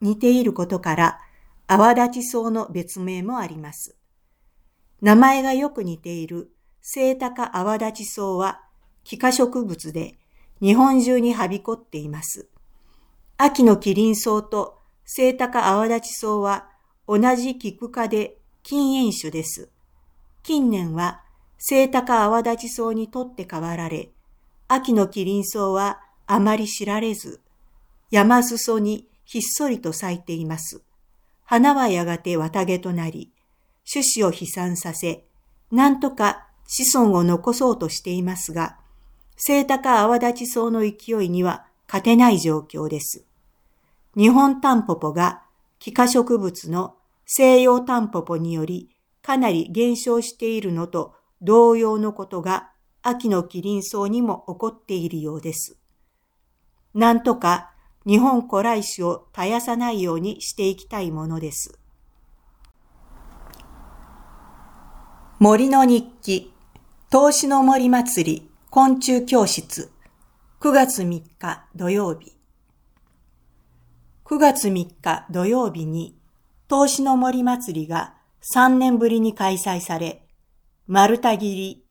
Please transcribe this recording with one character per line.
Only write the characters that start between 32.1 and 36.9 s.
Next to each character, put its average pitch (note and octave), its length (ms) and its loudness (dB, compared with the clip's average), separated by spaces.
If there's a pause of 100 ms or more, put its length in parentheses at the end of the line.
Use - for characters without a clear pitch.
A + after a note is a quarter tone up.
て F3 180 -4
綿 D#3+ 280 -2
毛 F3+ 120 -2
と F3+ 160 -8
な E3 160 -4
り、 D#3+ 220 -14 (600)
種 C#4+ 120 -2
子 A3 200 0
を F#3 80 2
飛 F3+ 160 -10
散 F3+ 300 -6
さ E3+ 160 -10
せ、 E3 320 -8 (460)
な B3+ 180 4
ん C4 100 0
と C4+ 120 -2
か - 360 -4 (200)
子 - 300 -2